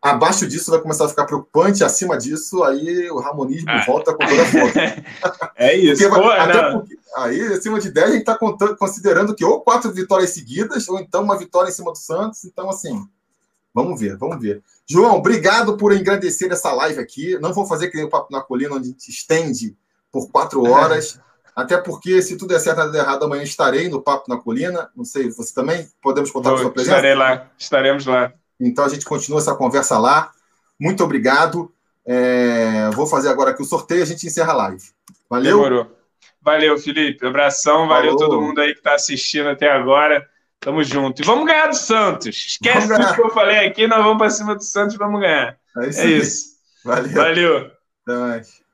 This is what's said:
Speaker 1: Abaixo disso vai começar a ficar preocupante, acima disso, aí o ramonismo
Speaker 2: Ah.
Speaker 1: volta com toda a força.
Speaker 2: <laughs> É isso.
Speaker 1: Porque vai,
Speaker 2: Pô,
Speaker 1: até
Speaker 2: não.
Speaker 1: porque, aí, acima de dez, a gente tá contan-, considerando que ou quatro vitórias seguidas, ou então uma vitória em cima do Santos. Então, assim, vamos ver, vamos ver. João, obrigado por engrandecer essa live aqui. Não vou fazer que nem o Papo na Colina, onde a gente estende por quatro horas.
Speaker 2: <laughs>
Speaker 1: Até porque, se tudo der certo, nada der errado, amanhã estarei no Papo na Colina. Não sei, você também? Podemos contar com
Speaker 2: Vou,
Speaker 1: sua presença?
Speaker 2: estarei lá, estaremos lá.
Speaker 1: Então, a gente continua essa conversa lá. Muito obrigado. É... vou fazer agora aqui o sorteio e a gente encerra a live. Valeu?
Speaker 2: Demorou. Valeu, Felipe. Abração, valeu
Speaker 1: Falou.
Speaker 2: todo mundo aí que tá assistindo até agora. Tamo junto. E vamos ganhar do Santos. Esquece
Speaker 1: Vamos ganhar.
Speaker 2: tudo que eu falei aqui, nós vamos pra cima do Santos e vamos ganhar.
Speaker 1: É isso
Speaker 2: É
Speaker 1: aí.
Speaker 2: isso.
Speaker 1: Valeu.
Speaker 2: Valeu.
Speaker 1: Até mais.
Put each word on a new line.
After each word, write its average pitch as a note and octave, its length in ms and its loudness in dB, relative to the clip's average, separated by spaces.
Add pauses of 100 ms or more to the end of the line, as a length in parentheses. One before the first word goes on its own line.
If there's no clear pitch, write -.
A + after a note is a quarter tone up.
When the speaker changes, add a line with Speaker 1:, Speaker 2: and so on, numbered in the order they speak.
Speaker 1:
Abaixo D#3+ 460 2
disso C#3 220 -8
vai E3 100 4
começar D#3 260 -2
a D3+ 40 0
ficar D3 160 -2
preocupante, F3+ 580 2
acima F3+ 320 0
disso, D3+ 480 -4
aí E3 460 -2
o D3+ 80 -8
ramonismo C#3+ 540 -6
Speaker 2:
Ah. A#2 160 0
Speaker 1:
volta - 260 0
com - 100 -6
toda C4 200 4
a - 20 6
força. - 340 2
Speaker 2:
<laughs> - 800 -6
É C3 180 4
isso. F3 280 6
Speaker 1:
Porque G3 60 6
vai, F#3 120 4
Speaker 2:
Pô, A3 80 6 (120)
Speaker 1:
até F3 200 4
Speaker 2:
não. F#3 180 0
Speaker 1:
porque, - 180 -14 (200)
aí, C3 240 -2 (120)
acima G#3+ 260 -4
de F#3+ 100 -8
dez, D#3 220 2
a - 20 4
gente A#3 120 0
tá A3 120 0
contan-, G#3 380 0
considerando G3 580 0
que F#3 100 -4
ou F#3+ 180 2
quatro A#3+ 300 2
vitórias F#3 400 0
seguidas, F3+ 560 -6
ou F#3 120 -6
então F#3 240 -4
uma G3+ 140 0
vitória F3+ 320 0
em - 40 -8
cima - 180 -10
do - 60 -14
Santos. G#3 460 -8
Então, F#3 260 -12
assim, D3 340 -8 (680)
vamos C#3 260 -2
ver, G2 180 -6
vamos C#3+ 220 -6
ver. G2+ 220 -6 (260)
João, G3 280 4
obrigado G#3+ 600 2
por G3+ 160 2
engrandecer F#3 580 -2
essa E3 220 -4
live D3+ 260 -2
aqui. D#3+ 400 -6
Não F3+ 140 -4
vou G3 120 -2
fazer E3+ 240 -4
que - 80 -12
nem D3+ 80 -4
o C#3+ 40 -8
Papo - 220 -4
na C3+ 100 -6
Colina, C#3 340 -6
onde B2+ 140 -8
a - 20 -12
gente - 180 -20
estende B2+ 680 -4 (360)
por C3 180 -8
quatro C#3 400 0
horas. D3+ 500 2 (180)
Speaker 2:
<laughs> - 180 -20
Speaker 1:
Até B2+ 220 0
porque, F#3 440 0
se - 160 -4
tudo F#3 120 -12
der E3+ 100 4
certo, D#3+ 200 0
nada D3+ 120 0
der D3+ 80 -2
errado, C#3 240 0
amanhã C#3+ 180 -4
estarei C#3+ 480 0
no C#3 140 -6
Papo - 260 -2
na B2 80 -4
Colina. D#3+ 580 -6
Não A#2+ 100 -12
sei, B2 260 -4
você A2 220 -12
também? D#3 360 -4 (140)
Podemos C#3 260 0
contar C3 200 -2
com C3 80 4
Speaker 2:
Vou, B2 80 0
Speaker 1:
sua B2 80 -2
presença? B2+ 240 2
Speaker 2:
estarei C3+ 180 6
lá, C3 420 0
estaremos C#3 480 0
lá. B2+ 260 0 (280)
Speaker 1:
Então, B2 260 0
a C3+ 40 0
gente C#3+ 160 -8
continua D3 340 -4
essa D3+ 160 -2
conversa C3 420 0
lá. C#3 340 2 (480)
Muito F#3 240 -2
obrigado. D3 680 0 (340)
É... A#2+ 840 0
vou D3+ 160 -2
fazer C#3+ 220 0
agora B2 220 2
aqui C3+ 100 -8
o C3+ 40 -6
sorteio E3 340 -2
e F3 40 2
a - 20 0
gente E3+ 220 -10
encerra D#3+ 260 -2
a - 20 2
live. F#2+ 280 -4 (460)
Valeu? C3 280 0
Speaker 2:
Demorou. B2 340 0 (500)
Valeu, D3+ 360 2
Felipe. D3 480 -4
Abração, C#3+ 640 2
valeu D#3 260 4
Speaker 1:
Falou. D3+ 160 2
Speaker 2:
todo D3 120 0
mundo C#3+ 200 -4
aí D3 140 0
que - 60 -20
tá D3 140 0
assistindo D3 540 -4
até C#3+ 200 0
agora. C#3+ 560 4 (340)
Tamo D3+ 240 -2
junto. C3+ 380 -4
E - 40 -2
vamos C#4+ 200 2
ganhar D#4 220 4
do D4 80 0
Santos. G#3 600 0
Esquece A3+ 520 -2
Speaker 1:
Vamos - 100 -2
ganhar. - 100 4
Speaker 2:
tudo - 80 0
que A#3 80 2
eu A3+ 100 4
falei G#3 340 4
aqui, G#3+ 200 0
nós A3 160 4
vamos G#3+ 160 4
pra G#3+ 100 4
cima G#3 260 -4
do G3+ 80 -14
Santos G#3 320 -4
e - 20 -16
vamos G#3 220 -4
ganhar. D3+ 380 0 (220)
Speaker 1:
É B2 100 -4
isso D3+ 100 -6
Speaker 2:
É - 40 0
Speaker 1:
aí. D#3+ 160 4
Speaker 2:
isso. - 260 -4 (400)
Speaker 1:
Valeu. B2+ 280 -2
Speaker 2:
Valeu. D#3+ 580 2 (360)
Speaker 1:
Até B2 120 -4
mais. A#2 420 -8 (120)